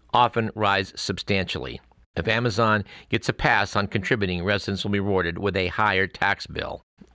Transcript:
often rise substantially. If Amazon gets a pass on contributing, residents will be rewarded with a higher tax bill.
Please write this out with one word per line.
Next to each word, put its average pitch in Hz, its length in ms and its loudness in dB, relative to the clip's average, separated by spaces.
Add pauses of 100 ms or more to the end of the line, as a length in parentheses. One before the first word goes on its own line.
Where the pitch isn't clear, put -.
(140)
often 117 400 4
rise 98 420 2
substantially. 90 840 -4 (380)
If 82 100 -2
Amazon 110 580 2 (260)
gets - 180 -2
a 113 60 0
pass 107 420 2
on 101 100 0
contributing, 95 580 0
residents 101 380 -2
will 104 100 -4
be 101 80 0
rewarded 92 360 0
with 95 220 -2
a 92 80 0
higher 98 400 2
tax 98 400 -2
bill. - 340 -8 (340)